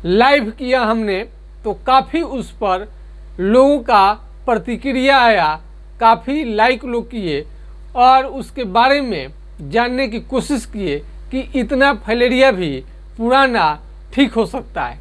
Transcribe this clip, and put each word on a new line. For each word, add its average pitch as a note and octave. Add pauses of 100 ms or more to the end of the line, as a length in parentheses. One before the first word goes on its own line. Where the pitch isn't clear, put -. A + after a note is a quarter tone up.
लाइव A3+
किया B3+
हमने G#3+ (420)
तो G#3 (140)
काफ़ी C4+
उस B3+
पर F#3+ (520)
लोगों C4
का G#3 (340)
प्रतिक्रिया B3+
आया, G#3+ (520)
काफ़ी A#3
like A3+
लोग A#3+
किए D#3 (520)
और C4
उसके C4
बारे B3
में D#3 (300)
जानने A#3+
की A3
कोशिश B3
किए F3 (320)
कि C4 (160)
इतना C4
फाइलेरिया B3
भी E3 (400)
पुराना A3+ (360)
ठीक C4
हो A3+
सकता F#3
है। A#2+